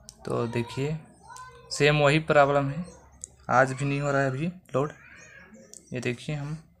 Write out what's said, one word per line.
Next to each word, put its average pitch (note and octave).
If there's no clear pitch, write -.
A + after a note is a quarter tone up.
तो B2
देखिए C3
same D3
वही D3
problem C#3+
है, D#3+
आज C3
भी C3
नहीं C#3
हो C#3+
रहा C#3
है C#3
अभी C3+
load। D3
ये B2+
देखिए B2+
हम D3